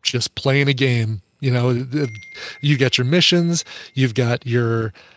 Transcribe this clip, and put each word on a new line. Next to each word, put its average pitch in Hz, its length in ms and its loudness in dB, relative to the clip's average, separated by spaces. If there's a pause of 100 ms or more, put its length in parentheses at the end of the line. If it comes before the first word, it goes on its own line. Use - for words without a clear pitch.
just - 320 -2
playing 139 340 2
a 143 40 2
game. 120 500 0 (180)
You 135 100 0
know, 123 340 0
th-, 131 260 -4 (500)
you 147 180 2
got 131 200 2
your 127 60 0
missions, 170 600 2 (300)
you've 131 200 0
got 120 320 0
your, 117 460 0 (240)